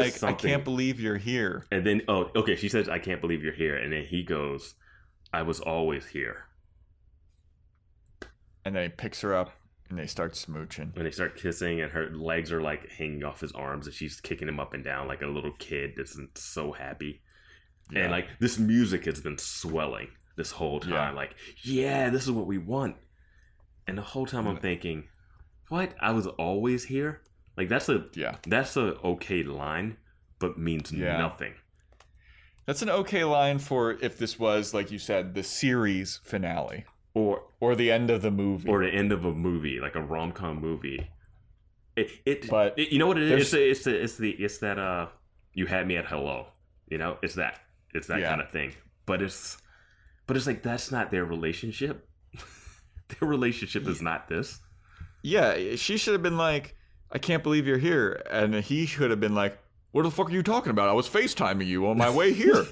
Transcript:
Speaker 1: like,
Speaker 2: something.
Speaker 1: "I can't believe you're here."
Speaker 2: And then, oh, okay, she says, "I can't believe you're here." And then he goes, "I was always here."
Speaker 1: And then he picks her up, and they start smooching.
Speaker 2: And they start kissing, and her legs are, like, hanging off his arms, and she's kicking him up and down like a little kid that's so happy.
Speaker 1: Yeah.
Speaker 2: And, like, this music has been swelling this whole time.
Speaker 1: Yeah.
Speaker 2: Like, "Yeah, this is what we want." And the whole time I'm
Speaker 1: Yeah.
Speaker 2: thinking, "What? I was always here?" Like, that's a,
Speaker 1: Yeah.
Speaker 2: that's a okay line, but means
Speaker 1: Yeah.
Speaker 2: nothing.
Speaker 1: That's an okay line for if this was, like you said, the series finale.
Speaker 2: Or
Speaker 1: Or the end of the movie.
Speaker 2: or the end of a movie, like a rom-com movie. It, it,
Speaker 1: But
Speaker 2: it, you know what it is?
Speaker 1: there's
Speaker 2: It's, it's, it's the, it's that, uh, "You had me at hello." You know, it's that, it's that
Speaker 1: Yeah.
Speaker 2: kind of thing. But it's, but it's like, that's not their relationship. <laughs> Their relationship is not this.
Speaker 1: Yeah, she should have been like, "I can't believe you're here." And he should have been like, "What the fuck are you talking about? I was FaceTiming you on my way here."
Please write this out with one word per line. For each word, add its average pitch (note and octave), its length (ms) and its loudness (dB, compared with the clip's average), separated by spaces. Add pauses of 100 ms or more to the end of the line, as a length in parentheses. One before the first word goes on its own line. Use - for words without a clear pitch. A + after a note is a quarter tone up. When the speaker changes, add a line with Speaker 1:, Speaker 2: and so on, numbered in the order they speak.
Speaker 1:
like, B2 100 2
Speaker 2:
something. - 360 0
Speaker 1:
"I C#3+ 40 4
can't C#3 100 0
believe C3 360 0
you're G#2+ 180 0
here." A2 520 -2
Speaker 2:
And F#2 160 2
then, G#2 220 4
oh, F#2+ 260 2
okay, G#2+ 220 4
she G#2 140 -2
says, G#2 180 2
"I F2 100 -2
can't F2 220 -4
believe E2+ 220 0
you're D2+ 100 -2
here." D2+ 240 0
And C2+ 160 -2
then D2+ 140 -4
he F2 160 -2
goes, D2 520 -4 (600)
"I E2 80 -2
was E2 180 -2
always D#2+ 460 -2
here." A#1+ 380 -8 (2250)
Speaker 1:
And G2 100 -6
then F#2 100 0
he F2 40 -2
picks - 340 -8
her G2+ 120 2
up, F2+ 180 0 (360)
and F2+ 100 -6
they D#2 80 -6
start E2 280 -4
smooching. D#2 640 -10
Speaker 2:
And E2 100 -4
they D#2 40 -2
start F2 260 -4
kissing, E2+ 440 -2
and D2+ 120 -4
her D#2 180 -4
legs D#2+ 420 -2
are, E2 80 0
like, D2+ 300 -4
hanging D2+ 340 -6
off C#2+ 160 -8
his D2 120 -8
arms, C#2 340 -8
and D2 80 -12
she's D2 260 -10
kicking - 280 -6
him D2+ 120 -6
up C#2 140 -8
and C#2 100 -10
down C2+ 240 -6
like C#2 140 -8
a C#2+ 40 -4
little D2 320 -4
kid C#2+ 380 -6
that's C#2 220 -10 (160)
so - 380 -8
happy. C#2 500 -10 (680)
Speaker 1:
Yeah. F#2+ 120 0
Speaker 2:
And, F2 100 2
like, F2+ 260 -4
this A#2+ 200 0
music A2 480 4
has D2 140 -2
been D2+ 180 -8
swelling D2+ 720 -4 (280)
this D#2 160 -6
whole D2 280 -2
time. E2+ 120 -6
Speaker 1:
Yeah. D2 200 0
Speaker 2:
Like, C#2 220 -8 (280)
"Yeah, C3+ 480 2
this B2+ 140 0
is C3 60 0
what A2 160 0
we G2 120 0
want." A2 380 -2 (880)
And F#2+ 120 -6
the G#2 40 -8
whole C3 240 -4
time A#2+ 200 -2
I'm F#2+ 100 0
Speaker 1:
Yeah. - 40 -12
Speaker 2:
thinking, E2+ 480 -4 (600)
"What? F3+ 320 -2
I A2 120 2
was G#2+ 140 2
always G#2 580 0
here?" D3 380 -4 (340)
Like, F#2+ 120 0
that's B2 200 0
a, A2 260 2
Speaker 1:
Yeah. C#2 220 -4 (100)
Speaker 2:
that's A#2 300 2
a A2 240 2
okay F2 420 0
line, D2+ 540 -4 (420)
but F2+ 200 -2
means E2 340 -2
Speaker 1:
Yeah. E2+ 260 0
Speaker 2:
nothing. E2 360 -4 (1120)
Speaker 1:
That's C#3 160 -4
an G#3+ 80 -2
okay F#3+ 340 2
line C#3+ 340 4
for B2+ 340 2
if A2+ 260 -4
this A2+ 200 -4
was, G#2+ 340 2
like G2+ 180 -2
you G#2 80 -6
said, F#2 360 -2
the G2 80 -4
series G#2 840 2
finale. E2+ 600 -4 (280)
Speaker 2:
Or G#2 300 2 (160)
Speaker 1:
Or A#2+ 160 4
the A#2 160 4
end A#2 180 4
of A#2 140 4
the G#2 80 2
movie. G2 380 0
Speaker 2:
or G2+ 160 4
the F#2 60 2
end G2+ 200 2
of F2+ 140 2
a F2 80 2
movie, D#2 480 0
like C#2+ 160 -6
a D#2+ 40 0
rom-com D#2+ 600 -4
movie. C#2+ 500 -4 (840)
It, A2 120 2 (160)
it, G#2+ 240 0
Speaker 1:
But G#2+ 300 4
Speaker 2:
it, D3+ 140 0
you C#3 80 6
know D#3+ 80 6
what F#3 100 4
it D3+ 60 4
is? C#3 260 4
Speaker 1:
there's - 40 2
Speaker 2:
It's, C3+ 320 6
it's, - 0 -
it's A2 300 0
the, A2 140 0
it's G2+ 280 -4
that, G2+ 200 -2
uh, F2+ 300 -2 (440)
"You F#2 140 0
had F#2 220 0
me F2+ 80 0
at D#2+ 100 -2
hello." C#2 460 -4 (340)
You D#2+ 120 -6
know, D#2+ 220 -4
it's F2+ 140 -4
that, E2+ 260 -4 (320)
it's D#2+ 140 -6
that E2 140 -2
Speaker 1:
Yeah. E2+ 80 0
Speaker 2:
kind D#2+ 120 0
of C#2+ 120 -8
thing. C#2+ 220 -4 (320)
But F#2 160 0
it's, - 360 -6 (680)
but B2+ 80 0
it's B2+ 100 0
like, B2 160 -2
that's A#2+ 300 -4
not A#2 180 0
their F2+ 140 2
relationship. E2+ 840 -4 (240)
<laughs> - 60 -16 (800)
Their D#3+ 100 0
relationship A#2+ 600 0
is E2+ 120 -2
not E2 280 -4
this. - 320 -4 (640)
Speaker 1:
Yeah, A2+ 500 4
she G3 240 0
should G#3+ 140 2
have F#3+ 100 2
been E3+ 140 2
like, D#3 400 0 (340)
"I - 80 -4
can't D#3+ 240 2
believe D3+ 240 4
you're C3+ 120 4
here." C3 520 2
And G#2+ 240 4
he C3+ 320 2
should C#3+ 240 2
have A2 80 4
been G#2 160 2
like, G2+ 240 2 (320)
"What D3+ 140 2
the E3 80 2
fuck F3+ 160 0
are E3 40 -2
you F3+ 120 2
talking A3 260 2
about? G2+ 180 6
I G2 40 6
was A2+ 160 4
FaceTiming G2 580 2
you F#2 220 2
on A2+ 100 4
my A#2+ 100 6
way D#3+ 240 6
here." C3+ 400 6